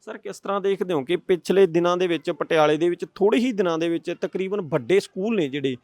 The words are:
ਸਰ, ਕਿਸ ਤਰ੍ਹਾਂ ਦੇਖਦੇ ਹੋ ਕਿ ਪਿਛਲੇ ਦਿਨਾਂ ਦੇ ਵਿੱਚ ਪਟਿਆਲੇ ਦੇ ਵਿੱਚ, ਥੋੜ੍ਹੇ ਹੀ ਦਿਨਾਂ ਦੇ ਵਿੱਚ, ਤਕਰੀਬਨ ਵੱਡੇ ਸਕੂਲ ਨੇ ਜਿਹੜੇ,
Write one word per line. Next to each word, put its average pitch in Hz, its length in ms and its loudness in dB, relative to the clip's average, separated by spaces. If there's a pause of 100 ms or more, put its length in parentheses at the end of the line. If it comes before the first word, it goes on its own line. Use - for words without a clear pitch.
ਸਰ, 220 140 -14
ਕਿਸ 196 220 -14
ਤਰ੍ਹਾਂ 196 200 -4
ਦੇਖਦੇ 190 340 -2
ਹੋ 139 100 0
ਕਿ 170 120 -2
ਪਿਛਲੇ 185 500 2
ਦਿਨਾਂ 175 300 2
ਦੇ 180 100 2
ਵਿੱਚ 170 240 -2
ਪਟਿਆਲੇ 156 460 2
ਦੇ 165 120 0
ਵਿੱਚ, 175 160 -4 (100)
ਥੋੜ੍ਹੇ 220 260 2
ਹੀ 247 120 0
ਦਿਨਾਂ 180 260 0
ਦੇ 170 100 0
ਵਿੱਚ, 170 320 -4
ਤਕਰੀਬਨ 190 400 -4
ਵੱਡੇ 151 400 0
ਸਕੂਲ 208 360 -4
ਨੇ 160 120 0
ਜਿਹੜੇ, 135 360 -2